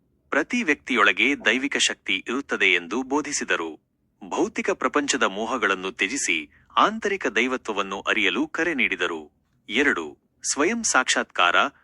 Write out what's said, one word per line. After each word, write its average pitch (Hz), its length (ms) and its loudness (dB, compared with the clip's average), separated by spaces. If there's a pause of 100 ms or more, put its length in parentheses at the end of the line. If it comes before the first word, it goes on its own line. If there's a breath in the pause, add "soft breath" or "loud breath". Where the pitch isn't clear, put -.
(300)
ಪ್ರತಿ 233 320 0
ವ್ಯಕ್ತಿಯೊಳಗೆ 117 720 2 (100)
ದೈವಿಕ 131 320 0
ಶಕ್ತಿ 101 520 -2
ಇರುತ್ತದೆ 120 380 -2
ಎಂದು 90 360 2
ಬೋಧಿಸಿದರು. 120 800 -4 (480)
ಭೌತಿಕ 165 420 -2
ಪ್ರಪಂಚದ 139 520 0
ಮೋಹಗಳನ್ನು 101 720 -2
ತ್ಯಜಿಸಿ 92 720 -4 (100)
ಆಂತರಿಕ 196 500 0
ದೈವತ್ವವನ್ನು 104 760 -2
ಅರಿಯಲು 101 460 0
ಕರೆ 165 280 -4
ನೀಡಿದರು. 87 560 -2 (380)
ಎರಡು, 104 500 0 (240)
ಸ್ವಯಂ 208 400 0
ಸಾಕ್ಷಾತ್ಕಾರ, 110 760 2 (280 soft breath)